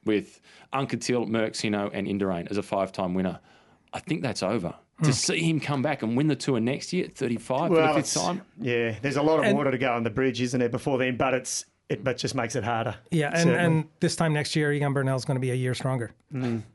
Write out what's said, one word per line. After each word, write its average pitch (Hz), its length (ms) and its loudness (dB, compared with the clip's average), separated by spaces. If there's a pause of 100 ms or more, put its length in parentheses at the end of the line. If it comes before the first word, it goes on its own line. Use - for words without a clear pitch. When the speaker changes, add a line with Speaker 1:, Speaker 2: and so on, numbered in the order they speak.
Speaker 1:
with 104 360 0 (320)
Anquetil, 123 560 -2
Merckx, 110 320 0
Hinault 104 320 0
and 101 140 -4
Indurain 95 420 -2
as 101 80 -4
a 101 60 0
five-time 95 500 -2
winner. 92 260 0 (540)
I - 60 -8
think 165 220 -4
that's 113 200 -4
over. 95 320 -2 (280)
To 156 60 4
Speaker 2:
Hmm. 147 40 6
Speaker 1:
see 165 280 0 (100)
him 160 100 2
come 139 220 -2
back 143 220 -2
and 113 140 0
win 151 100 4
the 147 80 2
Tour 135 240 0
next 123 340 -2
year 180 120 -2
at - 100 -14
thirty-five 127 540 -2
for - 60 4
Speaker 3:
Well, 160 120 6
Speaker 1:
the 156 80 4
fifth 151 100 4
Speaker 3:
it's, - 80 -2
Speaker 1:
time. 175 280 -2 (180)
Speaker 3:
yeah, 117 420 0
there's 135 160 -2
a 143 40 2
lot 156 180 4
of - 60 2
Speaker 2:
And 202 120 4
Speaker 3:
water 143 140 2
to 123 60 0
go 123 160 2
on 117 100 0
the 113 60 0
bridge, 120 320 0
isn't 127 180 0
there, 120 100 2
before 135 280 -2
then? 127 200 0
But 131 160 2
it's, - 320 -4 (240)
it, 143 140 -4
but 131 140 0
just 117 180 -4
makes 117 200 -2
it 117 80 -2
harder. 113 320 -2 (160)
Speaker 2:
Yeah, 156 180 0
and, - 80 -2 (120)
Speaker 3:
Certainly. 170 100 4
Speaker 2:
and 160 260 2 (160)
this 165 140 2
time 160 180 2
next 147 220 -2
year, 151 160 2
Egan 143 220 2
Bernal's 135 320 0
gonna 135 140 0
be 127 120 0
a 123 40 0
year 127 180 0
stronger. 127 380 -2 (220)
Speaker 3:
Mm. 120 280 -2 (140)